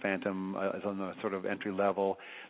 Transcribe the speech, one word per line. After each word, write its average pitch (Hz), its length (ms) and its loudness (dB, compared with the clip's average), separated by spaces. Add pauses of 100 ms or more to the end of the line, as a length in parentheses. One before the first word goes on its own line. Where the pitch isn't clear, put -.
Phantom, 95 560 0
uh, 98 140 2
is 92 120 -4
on 101 140 0
the 92 240 -2
sort 101 140 0
of 95 100 -2
entry 101 260 -2
level. 98 460 4 (320)